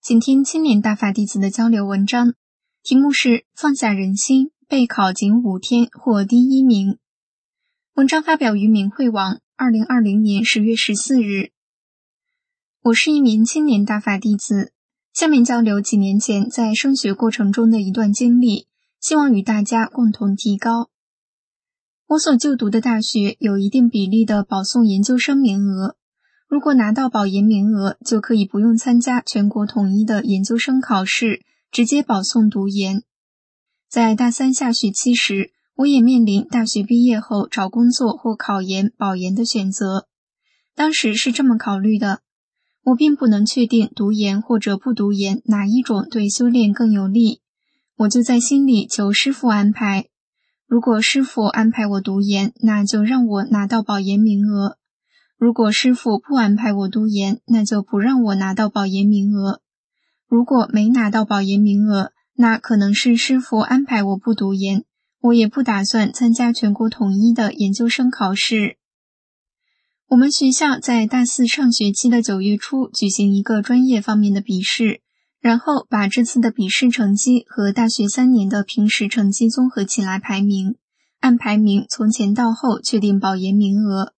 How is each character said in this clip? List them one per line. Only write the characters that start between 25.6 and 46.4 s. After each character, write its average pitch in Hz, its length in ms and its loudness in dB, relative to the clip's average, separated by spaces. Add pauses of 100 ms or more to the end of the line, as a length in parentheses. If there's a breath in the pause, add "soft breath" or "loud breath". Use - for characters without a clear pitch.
额， 190 320 -4 (500)
如 285 140 -2
果 294 140 0
拿 220 180 2
到 262 160 -2
保 208 180 -2
研 196 160 0
名 214 320 2
额， 196 300 -2
就 220 160 0
可 - 120 -4
以 202 120 2
不 202 160 -4
用 226 160 4
参 240 240 2
加 247 240 -2
全 208 240 0
国 208 160 -4
统 196 280 -2
一 214 120 2
的 214 180 -2
研 190 180 0
究 226 160 -2
生 262 220 0
考 202 240 -2
试， 202 400 -4 (260)
直 240 160 0
接 285 160 0
保 202 220 -2
送 214 260 2
读 196 200 -4
研。 196 340 -4 (880)
在 226 260 2
大 240 160 0
三 262 220 0
下 254 180 -2
学 226 180 -2
期 247 240 0
时， 196 380 -2 (240)
我 269 100 0
也 285 140 4
面 233 260 4
临 202 220 0
大 233 180 -2
学 208 180 -4
毕 240 200 2
业 233 160 2
后 202 300 -4
找 190 180 -4
工 240 240 2
作 233 240 -2
或 226 180 -6
考 202 280 -6
研、 190 360 -2
保 196 200 -4
研 185 180 -4
的 233 80 -2
选 196 260 -4
择。 190 380 -4 (640)
当 311 200 -2
时 214 200 -2
是 240 200 -2
这 285 100 -2
么 240 140 4
考 202 200 -4
虑 208 220 0
的， - 220 -4 (600)
我 254 120 2
并 294 180 2
不 277 140 0
能 208 180 4
确 240 220 0
定 226 260 0
读 208 200 -2
研 208 280 -2
或 226 160 -2
者 202 200 -2
不 247 160 -4
读 208 180 -2
研 196 320 -2
哪 202 220 0
一 226 160 2
种 214 280 -2
对 208 200 -2
修 240 180 -2